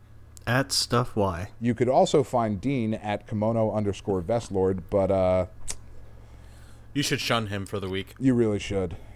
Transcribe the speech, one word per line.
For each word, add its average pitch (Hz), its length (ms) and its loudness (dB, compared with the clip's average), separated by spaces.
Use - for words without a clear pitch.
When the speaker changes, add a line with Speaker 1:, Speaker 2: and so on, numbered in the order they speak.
Speaker 1:
At 131 260 0
Stuff - 440 0
Y. 95 340 0
Speaker 2:
You 117 160 2
could 120 140 2
also 156 340 6
find 110 380 0
Dean 117 340 0
at 104 320 -4
Kimono 110 440 2
underscore 101 500 0
Vestlord, 95 680 0
but, 98 220 4
uh, 92 340 4
Speaker 3:
You 143 100 0
should 135 180 0
shun 113 260 0
him 98 180 -4
for 101 140 -4
the 95 100 -4
week. 95 280 -6
Speaker 2:
You 131 160 4
really 110 260 4
should. 92 360 -2